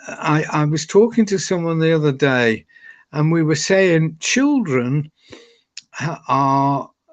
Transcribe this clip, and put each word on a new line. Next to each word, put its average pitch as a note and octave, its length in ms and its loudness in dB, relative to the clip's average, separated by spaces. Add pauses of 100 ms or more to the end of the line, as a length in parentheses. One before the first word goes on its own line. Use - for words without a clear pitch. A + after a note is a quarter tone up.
I, D#3 540 -2
I - 40 2
was D3+ 200 -2
talking A3+ 400 4
to G3 120 -2
someone E3 400 -2
the D#3+ 160 2
other D3+ 180 2
day, B2+ 540 0 (460)
and D3+ 200 0
we E3 100 2
were D#3 140 0
saying E3 640 2
children D3+ 920 0 (800)
ha-, D3+ 360 -8
are C#3 640 0 (220)